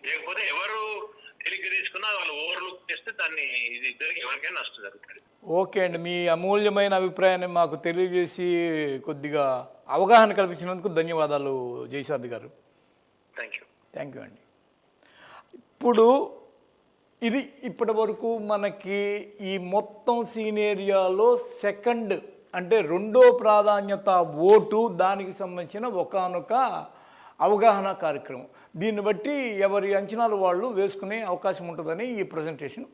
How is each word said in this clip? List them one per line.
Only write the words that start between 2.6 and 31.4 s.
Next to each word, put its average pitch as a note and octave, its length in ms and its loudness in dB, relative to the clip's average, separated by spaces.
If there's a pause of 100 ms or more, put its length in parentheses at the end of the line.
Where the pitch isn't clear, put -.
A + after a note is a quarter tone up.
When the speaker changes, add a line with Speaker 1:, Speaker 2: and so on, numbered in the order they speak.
Speaker 1:
చేస్తే - 180 -8 (100)
దాన్ని D#3+ 260 -4 (300)
ఇది B2 180 -8
ఇద్దరికి - 320 -6
ఎవరికైనా D#3+ 340 -6
నష్టం A#2 260 -12
జరుగుతుంది. - 360 -18 (360)
Speaker 2:
ఓకే F#3+ 280 0
అండి, E3+ 200 -4
మీ F3 80 -4 (220)
అమూల్యమైన G3+ 680 2
అభిప్రాయాన్ని F#3 560 2
మాకు D#3+ 180 2 (120)
తెలియజేసి F3+ 600 0 (600)
కొద్దిగా D3 360 -2 (520)
అవగాహన G#3 440 8
కల్పించినందుకు F3+ 500 -2 (100)
ధన్యవాదాలు D3 540 0 (380)
జయశారది C3+ 420 -6
గారు. C3+ 160 -12 (920)
Speaker 1:
Thank A#2 180 -12
you. - 80 -16 (320)
Speaker 2:
Thank C#3 180 -10
you A2+ 100 -16
అండి. G2+ 160 -20 (1200)
ఇప్పుడు A#3 440 4 (1200)
ఇది B3+ 140 0 (280)
ఇప్పటి A3 300 -2
వరకు A3 320 -2 (200)
మనకి G3+ 480 -4 (520)
ఈ - 20 -2 (220)
మొత్తం G#3+ 420 -2 (160)
సీన్ G#3+ 260 -4 (120)
ఏరియాలో G3 580 4 (320)
సెకండ్ G3+ 540 -2 (440)
అంటే F3+ 200 2 (140)
రెండో G#3+ 300 4 (200)
ప్రాధాన్యత G#3 680 4 (420)
ఓటు, G#3+ 300 6 (220)
దానికి F#3+ 380 -2
సంబంధించిన F3+ 440 -8 (180)
ఒకానొక F3+ 500 -4 (920)
అవగాహన G3 420 4 (160)
కార్యక్రమం. C3+ 420 -6 (360)
దీన్ని G#3 260 -2
బట్టి G#3+ 260 -2 (340)
ఎవరి G3 220 0 (100)
అంచనాలు A3 440 -2
వాళ్ళు F#3 240 0 (140)
వేసుకునే G3 360 -4 (140)
అవకాశం F3+ 400 -4